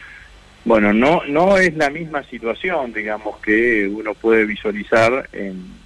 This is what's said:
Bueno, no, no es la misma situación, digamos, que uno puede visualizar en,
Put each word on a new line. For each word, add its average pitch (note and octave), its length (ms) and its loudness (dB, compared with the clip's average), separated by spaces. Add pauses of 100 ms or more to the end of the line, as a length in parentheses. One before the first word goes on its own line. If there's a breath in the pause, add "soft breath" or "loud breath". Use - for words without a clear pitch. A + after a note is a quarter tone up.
(640 loud breath)
Bueno, G#2+ 280 4
no, C3+ 340 4
no F3 300 4
es F3+ 200 2
la D3+ 140 0
misma D#3 340 -8
situación, A#2+ 680 -6
digamos, G#2+ 480 -8
que G#2+ 480 2
uno G#2+ 260 -8
puede A2+ 300 2
visualizar G#2+ 880 0
en, F#2+ 320 -10 (220)